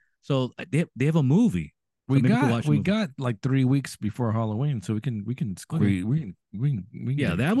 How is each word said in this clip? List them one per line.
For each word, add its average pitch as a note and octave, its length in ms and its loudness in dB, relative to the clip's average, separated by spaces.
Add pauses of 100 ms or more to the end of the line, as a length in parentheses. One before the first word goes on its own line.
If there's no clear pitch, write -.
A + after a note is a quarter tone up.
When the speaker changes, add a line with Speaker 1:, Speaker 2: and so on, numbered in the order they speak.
(200)
Speaker 1:
So, C3 380 -2
uh, A#2+ 120 -12
they, E3 140 0 (120)
they B2+ 100 2
have D#3+ 100 4
a D#3+ 60 4
movie. C3 500 2 (360)
So B2+ 60 2
Speaker 2:
We C3+ 60 6
Speaker 1:
maybe D3 140 4
we A#3+ 60 4
can C3 80 2
Speaker 2:
got, A#2 40 2
Speaker 1:
watch A#2 120 0
the D3+ 80 2
Speaker 2:
we D3 60 4
Speaker 1:
movie. G2 120 -2
Speaker 2:
got, G#3 260 0
like, B2 240 -4
three C3 240 2
weeks C3 320 0
before A2 360 -2
Halloween, A2+ 500 -2
so A2+ 100 -4
we G#2+ 80 -2
can, G#2+ 240 -4
we A2+ 100 -6
can A2+ 180 -4
Speaker 1:
Okay. - 80 -10
Speaker 2:
squeeze, G2 440 0
we C3+ 160 0
can, A#2+ 160 -10 (160)
we B2 200 -2
can, F#2+ 200 -6
we - 220 -6
can C#3+ 40 -2
Speaker 1:
Yeah, C3 120 0
Speaker 2:
get F2 80 0
Speaker 1:
that A#2 140 0
Speaker 2:
into - 80 2